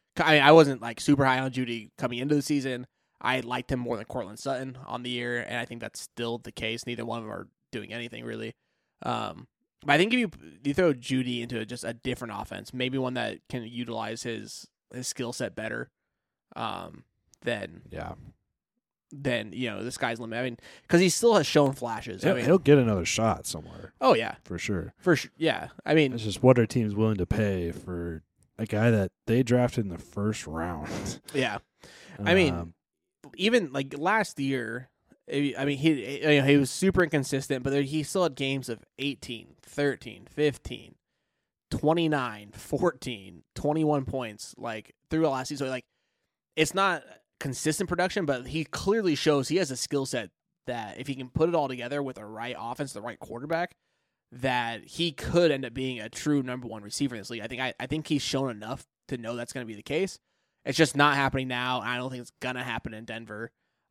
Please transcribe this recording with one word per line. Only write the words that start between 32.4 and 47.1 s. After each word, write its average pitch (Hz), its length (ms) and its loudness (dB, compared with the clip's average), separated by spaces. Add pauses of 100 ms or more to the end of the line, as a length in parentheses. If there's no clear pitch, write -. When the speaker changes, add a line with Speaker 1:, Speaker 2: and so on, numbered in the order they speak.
Speaker 2:
Um, 85 200 -6 (640)
Speaker 1:
even, 196 340 4
like, 135 260 -4
last 190 420 0
year, 127 500 -4 (420)
I, 143 260 0
I 139 60 -2
mean, 143 140 0
he, 139 440 2
you 147 200 6
know, 131 40 4
he 143 120 8
was 139 140 4
super 185 320 4
inconsistent, 135 600 0
but 135 60 -2
there, 143 140 2
he 147 200 -2
still 185 200 0
had 143 120 0
games 135 340 -2
of 113 140 -8 (140)
eighteen, 120 640 -8
thirteen, - 680 -4
fifteen, 131 680 -4 (760)
twenty-nine, 143 840 0
fourteen, 98 880 -4 (120)
twenty-one 147 500 0
points, 117 520 -8
like, 113 380 -10 (140)
throughout 160 220 2
last 131 180 -4
season. 143 180 -4
So, 131 40 -4
like, 127 140 -6 (720)
it's 156 180 2
not 185 300 0 (360)